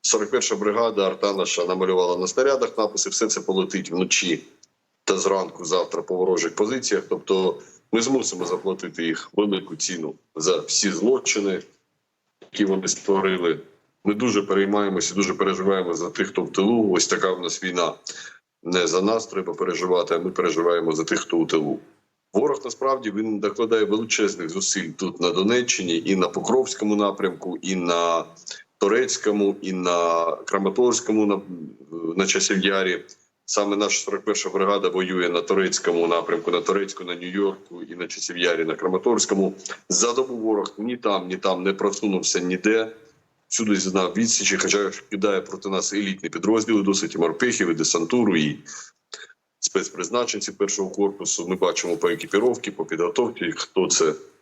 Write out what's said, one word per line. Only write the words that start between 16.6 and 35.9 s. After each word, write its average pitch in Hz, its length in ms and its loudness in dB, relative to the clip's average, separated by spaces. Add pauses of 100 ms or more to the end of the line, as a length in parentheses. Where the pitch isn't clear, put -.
Ось 87 160 2
така 92 260 0
в 90 80 -4
нас 85 220 -6
війна. 87 300 0 (720)
Не 87 240 2
за 87 140 2
нас 107 260 0
треба 87 260 -6
переживати, 87 640 0
а 82 40 0
ми 90 120 -2
переживаємо 82 600 2
за 80 120 0
тих, 82 160 0
хто - 180 -2
у 80 80 4
тилу. 76 340 0 (540)
Ворог, 135 300 2
насправді, 123 480 -2
він 107 280 -2
докладає 107 460 2
величезних 101 640 0
зусиль 92 400 -2
тут, 85 320 -4
на 87 100 2
Донеччині, 98 720 0
і 95 100 2
на 90 120 4
Покровському 107 680 0
напрямку, 95 640 -2
і 95 140 -2
на 85 500 2 (560)
Торецькому, 104 800 2
і 95 120 -6
на 85 580 2 (140)
Краматорському, 107 800 2
на, 98 160 0 (760)
на 95 120 2
Часів 98 380 0
Ярі. 95 380 2 (420)
Саме 101 300 0
наша 101 300 0
сорок 98 200 -6
перша 101 240 -2
бригада 98 400 2
воює 92 400 0
на 87 120 0
Торецькому 85 680 2